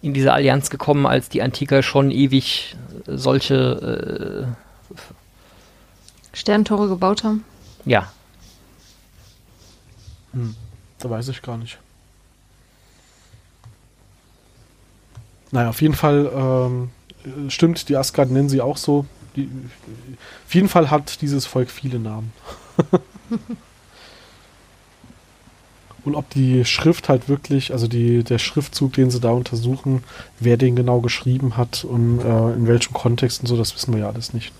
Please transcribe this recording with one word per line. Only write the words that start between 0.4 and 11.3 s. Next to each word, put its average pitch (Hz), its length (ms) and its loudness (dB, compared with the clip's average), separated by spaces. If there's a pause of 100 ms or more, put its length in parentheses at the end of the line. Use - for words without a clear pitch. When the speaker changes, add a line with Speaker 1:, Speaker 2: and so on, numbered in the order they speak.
Speaker 1:
gekommen, 143 340 0
als 131 240 0
die - 140 -2
Antiker 135 400 0
schon 139 280 2
ewig 135 640 0 (300)
solche, 131 1400 -2
äh, - 480 -14 (1400)
Speaker 2:
Sterntore 208 560 0
gebaut 190 360 0
haben? 214 200 -2 (400)
Speaker 1:
Ja. 107 260 0 (2250)
Speaker 3:
Hm, 120 220 -6 (440)
da 123 120 -10
weiß 117 180 -6
ich 131 140 -10